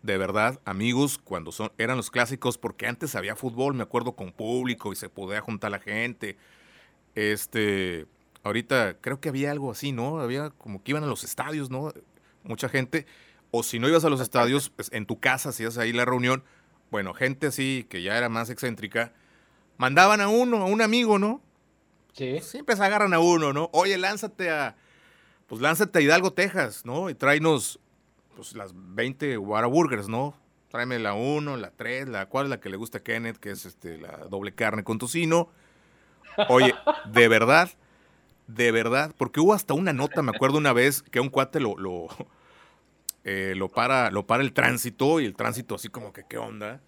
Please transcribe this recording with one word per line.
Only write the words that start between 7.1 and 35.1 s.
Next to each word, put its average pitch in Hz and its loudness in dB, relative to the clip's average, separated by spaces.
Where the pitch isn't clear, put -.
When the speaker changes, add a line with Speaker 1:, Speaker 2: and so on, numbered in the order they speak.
Speaker 1:
Este, 101 0
ahorita 107 0
creo 139 -6
que - -6
había 139 -2
algo 139 -4
así, 143 -6
¿no? 135 -4
Había 143 -4
como 98 -16
que 127 -6
iban 151 -2
a - -2
los 127 -4
estadios, 139 -6
¿no? 139 -6
Mucha - -6
gente. 135 -2
O 117 0
si - -4
no 120 2
ibas 160 6
a 160 4
los 135 0
estadios, 127 2
pues, - -12
en 107 -6
tu 110 -6
casa 131 0
hacías 117 -6
ahí 117 0
la 120 2
reunión. 127 0
Bueno, 95 -4
gente 135 -2
así 135 -4
que 90 -8
ya 98 -2
era 120 0
más 117 -4
excéntrica, 117 -4
mandaban 180 6
a 202 2
uno, 240 4
a 196 0
un 214 2
amigo, 220 4
¿no? 214 0
Speaker 2:
Sí. 135 -6
Speaker 1:
Siempre 247 -4
se 196 0
agarran 202 2
a 165 6
uno, 165 4
¿no? 156 -2
"Oye, 190 2
lánzate 185 -4
a, 143 -2
pues, 113 -10
lánzate 165 4
a 156 8
Hidalgo, 175 6
Texas, 175 -2
¿no? 147 -4
Y 143 -8
tráenos, 147 2
pues, 95 -18
las 101 -16
veinte 117 -4
Whataburgers, 110 2
¿no? 127 -4
Tráeme 120 -4
la 107 0
uno, 143 -2
la 92 -10
tres, 127 -8
la 101 -6
cual, 139 -2
la 123 -4
que - -12
le 95 -8
gusta 113 -10
a - -12
Kenneth, 113 -4
que - -12
es, 95 -12
este, 85 -14
la 80 -16
doble 98 -8
carne 107 0
con 110 -2
tocino". 165 2